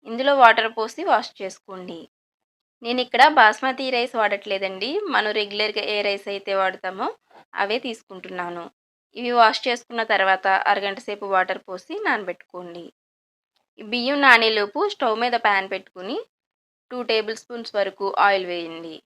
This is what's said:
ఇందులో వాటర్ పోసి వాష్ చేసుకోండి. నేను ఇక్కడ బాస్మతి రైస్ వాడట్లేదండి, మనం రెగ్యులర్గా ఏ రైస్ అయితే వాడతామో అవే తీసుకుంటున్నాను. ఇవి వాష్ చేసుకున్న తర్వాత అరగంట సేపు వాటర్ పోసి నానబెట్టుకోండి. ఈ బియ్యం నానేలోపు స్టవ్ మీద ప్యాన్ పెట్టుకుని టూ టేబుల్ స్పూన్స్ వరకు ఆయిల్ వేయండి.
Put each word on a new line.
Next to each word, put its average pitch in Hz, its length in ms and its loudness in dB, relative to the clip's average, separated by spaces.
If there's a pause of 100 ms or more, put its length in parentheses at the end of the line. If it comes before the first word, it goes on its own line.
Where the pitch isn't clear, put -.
ఇందులో 262 280 0
వాటర్ 226 360 8
పోసి 226 320 -8
వాష్ 240 320 0
చేసుకోండి. 185 600 -14 (840)
నేను 240 180 -2
ఇక్కడ 247 280 4
బాస్మతి 262 600 4
రైస్ 247 260 -2
వాడట్లేదండి, 202 760 -2 (160)
మనం 214 260 0
రెగ్యులర్గా 208 560 -2
ఏ 208 140 -2
రైస్ 202 260 -4
అయితే 196 280 -6
వాడతామో 190 520 -2 (460)
అవే 202 260 -2
తీసుకుంటున్నాను. 185 840 -10 (520)
ఇవి 240 160 -6
వాష్ 233 300 6
చేసుకున్న 240 420 -4
తర్వాత 196 440 2 (180)
అరగంట 196 340 0
సేపు 208 260 -8
వాటర్ 190 340 0
పోసి 185 400 -14
నానబెట్టుకోండి. 180 840 -8 (920)
ఈ 220 40 -16
బియ్యం 240 380 -4
నానేలోపు 226 580 4 (100)
స్టవ్ 226 300 -2
మీద 240 200 -2
ప్యాన్ 196 300 0
పెట్టుకుని 190 480 -10 (760)
టూ 254 120 -8
టేబుల్ 220 340 -2
స్పూన్స్ 233 380 -12
వరకు 196 320 -2 (120)
ఆయిల్ 196 280 4
వేయండి. 165 480 -8 (100)